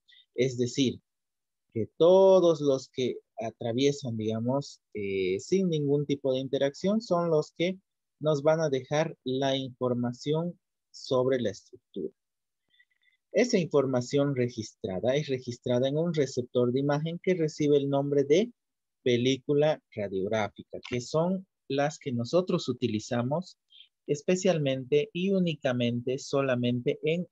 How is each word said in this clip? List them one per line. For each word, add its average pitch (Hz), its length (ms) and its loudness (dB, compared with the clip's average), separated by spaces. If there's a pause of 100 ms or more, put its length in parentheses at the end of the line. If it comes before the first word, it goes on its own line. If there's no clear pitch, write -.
(340)
Es 123 240 0
decir, 123 420 0 (720)
que 107 160 -4 (100)
todos 180 640 6
los 135 300 0
que 120 300 -4 (200)
atraviesan, 117 760 -2
digamos, 113 640 -4 (120)
eh, 98 460 -2
sin 185 300 0
ningún 147 360 0
tipo 139 280 -2
de 131 60 0
interacción 139 600 -2
son 175 300 -2
los 156 220 0
que 185 280 -4 (400)
nos 147 240 0
van 156 160 4
a 160 100 0
dejar 147 540 -2
la 135 320 0
información 127 1040 -4 (320)
sobre 131 480 0
la 110 120 -2
estructura. - 600 -12 (1200)
Esa 233 240 4
información 139 760 2
registrada 123 840 -2
es 147 100 -4
registrada 123 600 -2
en 143 80 -2
un 170 160 0
receptor 123 580 0
de 127 80 0
imagen 147 420 -2
que 190 120 0
recibe 151 420 2
el 139 140 2
nombre 139 340 0
de 170 300 2 (500)
película 135 800 2 (100)
radiográfica, 101 840 -4 (100)
que 123 120 -4
son 175 440 -2 (220)
las 143 320 -2
que 135 140 -8
nosotros 160 560 -2
utilizamos 123 880 -4 (500)
especialmente 147 1040 0
y 180 200 -2
únicamente 127 840 0
solamente 123 840 -2
en 165 280 -2